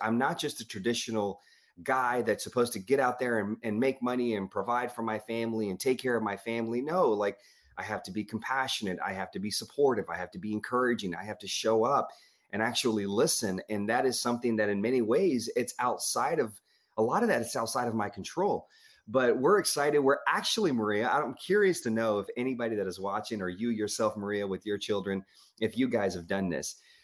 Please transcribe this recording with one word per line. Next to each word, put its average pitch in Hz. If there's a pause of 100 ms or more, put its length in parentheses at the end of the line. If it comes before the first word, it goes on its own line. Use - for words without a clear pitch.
I'm 113
not 143
just 143
a 110
traditional 107 (420)
guy 123
that's 107
supposed 120
to 104
get 131
out 123
there 120
and, 104
and 107
make 131
money 123
and 95
provide 120
for 117
my 110
family 113
and 92
take 131
care 123
of 110
my 101
family. 117
No, 156
like, 101 (360)
I 90
have 101
to -
be 104
compassionate. 110
I 98
have 95
to 98
be 104
supportive. 123
I 85
have 90
to -
be 107
encouraging. 107
I 87
have 104
to 98
show 110
up 127 (420)
and 104
actually 110
listen. 101
And 104
that 127
is 123
something 120
that 107
in 101
many 120
ways, 123
it's 120
outside 123
of, 110 (360)
a 110
lot 143
of 233
that, 127
it's -
outside 120
of 110
my 104
control. 151 (400)
But 120
we're 170
excited. 147
We're 139
actually, 190
Maria, 107
I'm 135
curious 190
to 123
know 110
if 98 (100)
anybody 120
that 101
is 92
watching 101
or 92
you 101
yourself, 107
Maria, 101
with 95
your 104
children, 98 (360)
if 110
you 127
guys 104
have 87
done 95
this. 71 (280)